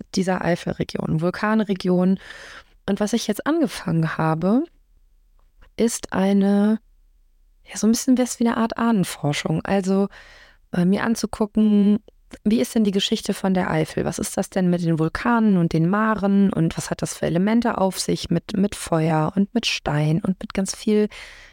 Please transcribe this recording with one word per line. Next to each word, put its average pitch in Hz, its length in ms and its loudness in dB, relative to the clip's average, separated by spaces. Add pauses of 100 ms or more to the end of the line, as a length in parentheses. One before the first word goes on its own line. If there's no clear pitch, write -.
(160)
dieser 185 280 0
Eifelregion, - 760 -2
Vulkanregion. 185 960 0 (720)
Und 196 100 -2
was 208 140 -2
ich 233 140 -2
jetzt - 180 -4
angefangen 180 720 -2
habe, 165 460 0 (1120)
ist - 340 -2
eine, 202 680 2 (840)
ja, - 120 -16
so - 80 -2
ein 220 60 4
bisschen 247 260 2
was 247 220 -2
wie 233 80 2
eine 233 100 0
Art 226 200 -2
Ahnenforschung. 175 840 0
Also, 196 440 0 (640)
äh, 175 140 2
mir 196 180 2
anzugucken, 208 960 2 (440)
wie 214 160 2
ist 254 160 -2
denn 226 80 4
die 202 80 2
Geschichte 202 420 -2
von 190 200 -2
der 180 160 0
Eifel? 156 360 0
Was - 140 -4
ist - 180 -6
das 196 120 -2
denn 185 200 0
mit 175 140 0
den 165 160 2
Vulkanen 214 580 2
und 170 160 2
den 165 160 2
Maren 202 600 2
und 160 260 0
was - 120 -6
hat - 120 -6
das - 160 -6
für - 80 -4
Elemente 214 520 2
auf 190 220 0
sich - 300 -4
mit, 170 280 -2
mit 190 180 0
Feuer 156 600 0
und 196 180 0
mit 233 120 -2
Stein 151 560 0
und 190 200 -2
mit - 120 -12
ganz 196 220 -4
viel 208 320 0 (440)